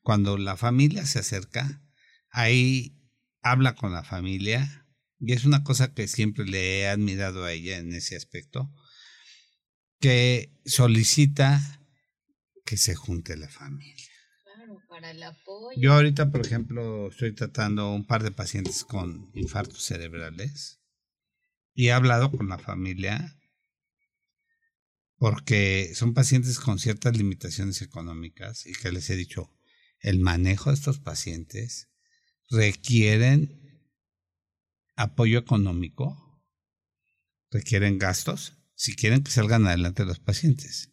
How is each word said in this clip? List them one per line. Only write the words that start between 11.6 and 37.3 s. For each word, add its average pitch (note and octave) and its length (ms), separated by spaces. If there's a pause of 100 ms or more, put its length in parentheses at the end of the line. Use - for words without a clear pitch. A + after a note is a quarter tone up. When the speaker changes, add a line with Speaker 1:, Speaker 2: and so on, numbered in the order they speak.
Speaker 1:
que G#2+ 120
se F2+ 200
junte E2+ 400
la D2+ 120
familia. - 460 (480)
Speaker 2:
Claro, G#3 460
para E3 240
el D#3+ 100
apoyo. G3+ 580
Speaker 1:
Yo C3+ 120
ahorita, D3 400
por A#2+ 120
ejemplo, A2+ 640
estoy G#2+ 260
tratando G#2 600
un G#2 100
par A2 200
de G#2+ 80
pacientes F#2+ 520
con F2+ 500
infartos - 500
cerebrales E2+ 960 (920)
y B2 140
he A#2+ 60
hablado B2+ 400
con G2+ 160
la F#2 100
familia F#2+ 800 (1800)
porque G2+ 800
son A#2 200
pacientes B2+ 440
con G2+ 220
ciertas A#2 360
limitaciones G2 640
económicas E2+ 840
y F2+ 60
que F#2 180
les F2+ 180
he F#2+ 80
dicho, F2 380 (460)
"El F#2 180
manejo F2+ 520
de C#3+ 40
estos - 240
pacientes - 920 (640)
requieren A2+ 1080 (1400)
apoyo A2+ 420
económico, G2 1080 (1080)